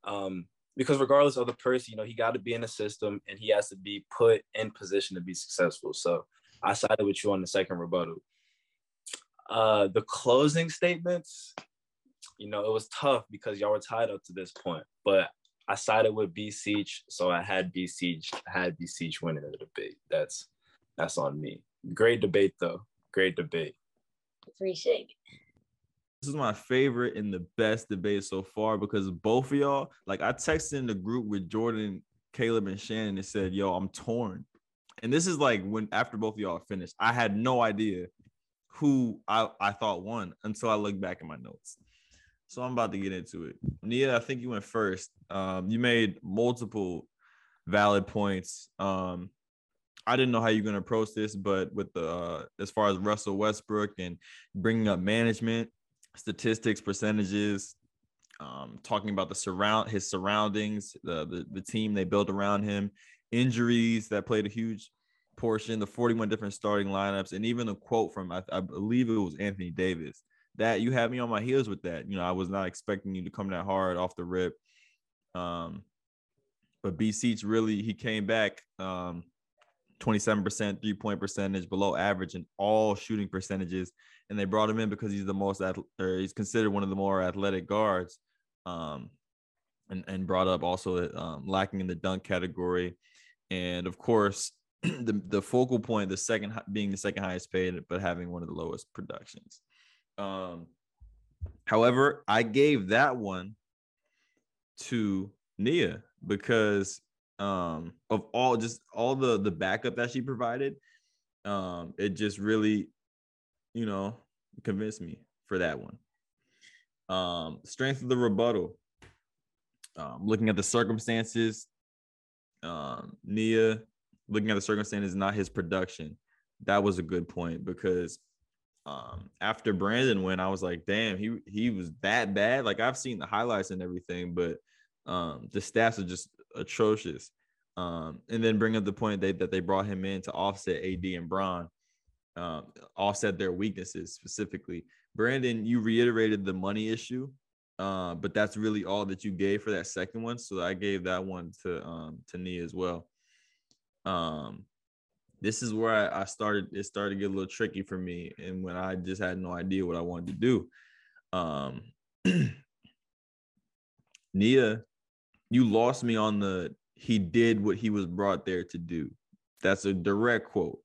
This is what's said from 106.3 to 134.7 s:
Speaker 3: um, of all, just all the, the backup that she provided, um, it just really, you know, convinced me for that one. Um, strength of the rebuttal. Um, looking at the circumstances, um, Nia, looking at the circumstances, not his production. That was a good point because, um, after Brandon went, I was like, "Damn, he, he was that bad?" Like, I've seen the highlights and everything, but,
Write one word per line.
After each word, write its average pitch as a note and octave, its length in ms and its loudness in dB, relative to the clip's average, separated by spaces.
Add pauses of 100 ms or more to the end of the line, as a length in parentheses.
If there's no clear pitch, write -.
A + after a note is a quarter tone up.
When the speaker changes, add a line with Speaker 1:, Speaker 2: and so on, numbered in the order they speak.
Speaker 3:
um, F2 540 -4 (180)
of G#2+ 220 0
all, B2 240 4
just A#2 240 -4 (120)
all A#2+ 220 0
the, B2+ 240 2
the G2 120 0
backup G2 460 -2
that A#2+ 140 -2
she B2+ 100 -4
provided, B2 540 -4 (720)
um, F#2 520 -6
it G2 140 0
just G2+ 280 -2
really, G#2+ 500 2 (840)
you A#2 120 -2
know, G2+ 300 -4 (480)
convinced G#2+ 360 -4
me E2+ 200 -12 (260)
for F#2+ 120 -2
that D#2+ 220 0
one. - 160 -16 (1120)
Um, F2 560 -4
strength C3+ 380 -4
of B2 60 -8
the B2+ 80 4
rebuttal. A2 600 2 (1200)
Um, C#2 260 -10
looking A2 260 2
at G2 80 4
the G2 60 2
circumstances, A2+ 1040 0 (960)
um, D2+ 640 -8
Nia, A2 560 4 (480)
looking G#2+ 220 0
at G#2 40 4
the G2+ 60 2
circumstances, G#2 540 -2
not G2 200 2
his G2 140 0
production. F#2 680 -4 (480)
That G2+ 180 4
was F#2+ 160 2
a F2+ 40 -4
good E2 260 -2
point E2+ 360 -6
because, F2 540 -2 (680)
um, C#2 440 -14 (100)
after G#2+ 320 0
Brandon G#2 500 2
went, F#2 180 0
I F#2+ 80 0
was F#2+ 140 -2
like, F2 240 -4
"Damn, G2+ 320 0
he, A2 280 -4
he G#2+ 240 0
was F2+ 200 -4 (120)
that G2+ 320 0
bad?" A#2 300 2
Like, G#2 160 0
I've C3 160 2
seen A#2+ 220 -6
the - 80 -8
highlights G#2+ 440 0
and F#2 120 -6
everything, F2+ 520 -6
but, E2+ 240 0 (480)